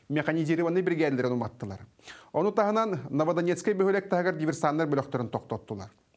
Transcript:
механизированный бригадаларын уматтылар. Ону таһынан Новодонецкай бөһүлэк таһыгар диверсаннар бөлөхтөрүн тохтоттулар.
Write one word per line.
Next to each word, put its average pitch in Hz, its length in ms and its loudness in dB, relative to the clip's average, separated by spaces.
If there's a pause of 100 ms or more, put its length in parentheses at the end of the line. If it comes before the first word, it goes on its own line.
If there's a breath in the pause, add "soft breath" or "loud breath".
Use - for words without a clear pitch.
механизированный 160 720 0
бригадаларын 147 520 2
уматтылар. 110 480 -6 (520 loud breath)
Ону 180 180 0
таһынан 208 480 2 (120)
Новодонецкай 170 640 2
бөһүлэк 190 340 2
таһыгар 175 300 0
диверсаннар 156 500 0
бөлөхтөрүн 131 400 -2
тохтоттулар. 107 600 -8 (260)